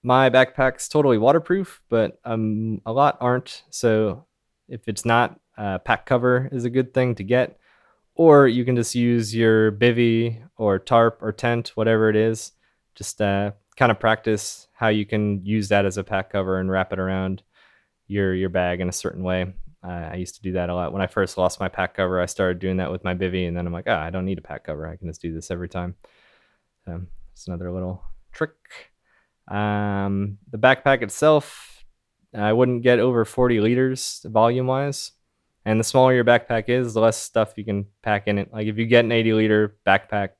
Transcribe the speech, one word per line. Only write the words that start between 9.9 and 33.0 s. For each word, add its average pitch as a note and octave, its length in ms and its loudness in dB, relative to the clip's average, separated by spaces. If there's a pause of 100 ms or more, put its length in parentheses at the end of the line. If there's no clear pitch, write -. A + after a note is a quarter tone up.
or G2+ 220 0
tarp A#2 440 2
or G#2+ 100 -4
tent, A#2+ 420 -4
whatever A2 360 2
it G#2+ 60 0
is. A2+ 360 -2 (420)
Just, - 280 -8
uh, G2+ 300 -2 (240)
kinda A#2 180 4
practice - 800 -2
how A2+ 140 -2
you G#2+ 180 0
can G#2 400 -4
use G#2 240 -2
that G2+ 160 4
as F#2+ 100 -4
a F#2+ 80 -6
pack F#2+ 260 -6
cover F#2+ 280 -2
and F#2+ 120 -2
wrap F#2+ 220 -2
it F#2+ 60 -6
around F#2+ 440 -4 (640)
your, G2 280 0
your F#2 160 -2
bag F2+ 300 -2
in F2+ 80 -2
a F2+ 40 -4
certain - 300 -8
way. F#2 320 -4 (280)
Uh, F2 300 -12
I F2 40 -10
used F2+ 200 -10
to - 60 -20
do F#2 100 -6
that F2 160 -2
a F2 60 -6
lot. F2 180 -4
When G2 80 -6
I F#2+ 60 0
first F#2+ 320 -2
lost F2+ 200 0
my F#2+ 100 -4
pack - 260 -6
cover, F#2 260 -2
I F2+ 60 0
started F2+ 320 -2
doing F#2 180 -2
that F2+ 160 -4
with F#2 100 -8
my F2+ 120 -4
bivy, F2+ 340 -2
and E2+ 80 -6
then F2 100 -6
I'm E2+ 60 -6
like, F2 160 -8
"Oh, G#2+ 80 0
I D#2+ 140 -6
don't F#2 160 -6
need F#2+ 120 -4
a - 40 -16
pack - 220 -14
cover. D#2 220 -10
I E2 100 -14
can F2+ 120 -12
just D#2 140 -14
do E2 100 -8
this D#2+ 180 -12
every F2 180 -8
time." F2+ 280 -8 (880)
So F2 180 -12 (300)
it's - 160 -18
another F2+ 240 -8
little F#2 320 -8 (260)
trick. - 600 -12 (600)
Um, G2+ 880 -2 (120)
the A2+ 60 -10
backpack B2+ 460 2
itself, - 840 -2 (500)
I G#2+ 200 0
wouldn't B2 280 2
get B2 160 6
over A#2 280 2